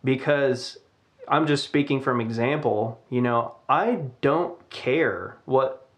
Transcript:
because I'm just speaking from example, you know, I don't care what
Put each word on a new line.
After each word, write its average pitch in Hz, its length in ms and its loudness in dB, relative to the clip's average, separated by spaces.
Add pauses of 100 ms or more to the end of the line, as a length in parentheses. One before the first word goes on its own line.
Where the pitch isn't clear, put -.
because 135 760 0 (500)
I'm 151 180 4
just 143 160 2
speaking 143 380 0
from 127 180 0
example, 117 800 0 (100)
you 123 120 0
know, 120 340 0 (140)
I 190 320 2 (180)
don't 156 500 0
care 120 760 -2
what 131 420 0 (100)